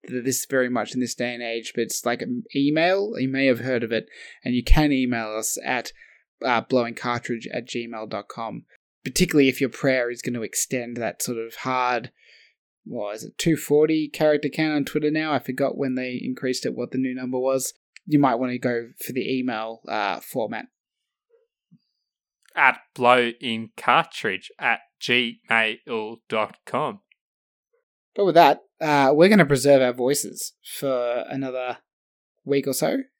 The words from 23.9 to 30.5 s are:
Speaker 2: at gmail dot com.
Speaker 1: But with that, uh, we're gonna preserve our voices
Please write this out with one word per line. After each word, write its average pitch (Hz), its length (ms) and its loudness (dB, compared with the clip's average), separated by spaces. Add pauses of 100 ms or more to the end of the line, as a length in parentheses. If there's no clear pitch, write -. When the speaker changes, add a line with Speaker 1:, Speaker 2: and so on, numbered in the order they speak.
Speaker 2:
at 120 200 0 (200)
gmail 117 1160 -2 (120)
dot 107 280 -2 (100)
com. 123 340 -6 (1120)
Speaker 1:
But 202 120 2
with 165 100 4
that, 156 240 8 (200)
uh, 143 320 4
we're 165 160 8
gonna 202 160 8
preserve 139 380 6
our 123 100 2
voices 127 600 -4 (260)